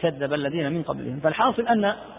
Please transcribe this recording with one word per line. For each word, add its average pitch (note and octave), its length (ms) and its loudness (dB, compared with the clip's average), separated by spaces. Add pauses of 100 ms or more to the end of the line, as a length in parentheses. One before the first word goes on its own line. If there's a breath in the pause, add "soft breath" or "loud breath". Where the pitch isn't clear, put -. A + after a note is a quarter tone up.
كذب C#3+ 340 0
الذين D3 380 0
من E3 100 -2
قبلهم". C3+ 380 -6
فالحاصل A3+ 480 2
أن G#3+ 260 4 (240)